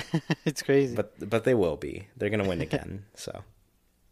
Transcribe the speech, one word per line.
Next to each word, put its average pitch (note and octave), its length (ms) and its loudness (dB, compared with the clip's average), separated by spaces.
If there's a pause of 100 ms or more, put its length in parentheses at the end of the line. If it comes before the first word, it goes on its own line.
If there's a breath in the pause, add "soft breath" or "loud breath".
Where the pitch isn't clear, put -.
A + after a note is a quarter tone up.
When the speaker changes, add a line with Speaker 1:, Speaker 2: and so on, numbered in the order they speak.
(200)
Speaker 1:
<laughs> - 260 -4
It's D3+ 180 -2
crazy. C#3 320 4
Speaker 2:
But, G2+ 340 -6
but A2+ 140 0
they C3 100 4
will F2 240 4
be. D2 300 -8 (100)
They're G#2 140 0
gonna G2+ 180 2
win E2+ 120 0
Speaker 1:
<laughs> - 80 -4
Speaker 2:
again. G2+ 440 -4
So - 300 -12 (680)